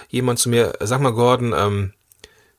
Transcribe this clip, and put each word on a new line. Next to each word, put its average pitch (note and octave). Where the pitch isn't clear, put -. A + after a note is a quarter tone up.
jemand B2
zu -
mir, A#2
„Sag B2+
mal, C3+
Gordon, A#2+
ähm, G2+